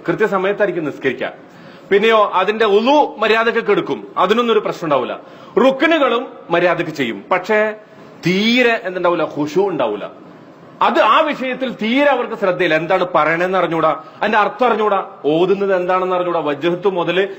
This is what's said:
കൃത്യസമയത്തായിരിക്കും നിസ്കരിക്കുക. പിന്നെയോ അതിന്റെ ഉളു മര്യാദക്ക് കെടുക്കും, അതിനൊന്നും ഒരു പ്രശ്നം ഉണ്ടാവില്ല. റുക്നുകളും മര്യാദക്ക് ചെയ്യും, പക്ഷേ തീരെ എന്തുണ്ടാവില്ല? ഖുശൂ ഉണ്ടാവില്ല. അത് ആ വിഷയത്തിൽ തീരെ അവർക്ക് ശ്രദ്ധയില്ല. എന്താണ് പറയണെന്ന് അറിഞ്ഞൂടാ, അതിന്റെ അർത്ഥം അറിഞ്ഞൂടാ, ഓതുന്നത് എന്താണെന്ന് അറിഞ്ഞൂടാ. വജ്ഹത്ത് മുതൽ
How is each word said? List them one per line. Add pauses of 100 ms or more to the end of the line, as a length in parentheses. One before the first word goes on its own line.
കൃത്യസമയത്തായിരിക്കും
നിസ്കരിക്കുക. (600)
പിന്നെയോ
അതിന്റെ
ഉളു
മര്യാദക്ക്
കെടുക്കും, (100)
അതിനൊന്നും
ഒരു
പ്രശ്നം
ഉണ്ടാവില്ല. (460)
റുക്നുകളും (220)
മര്യാദക്ക്
ചെയ്യും,
പക്ഷേ (520)
തീരെ
എന്തുണ്ടാവില്ല?
ഖുശൂ
ഉണ്ടാവില്ല. (720)
അത്
ആ
വിഷയത്തിൽ
തീരെ
അവർക്ക്
ശ്രദ്ധയില്ല.
എന്താണ് (100)
പറയണെന്ന്
അറിഞ്ഞൂടാ, (180)
അതിന്റെ
അർത്ഥം
അറിഞ്ഞൂടാ, (200)
ഓതുന്നത്
എന്താണെന്ന്
അറിഞ്ഞൂടാ.
വജ്ഹത്ത്
മുതൽ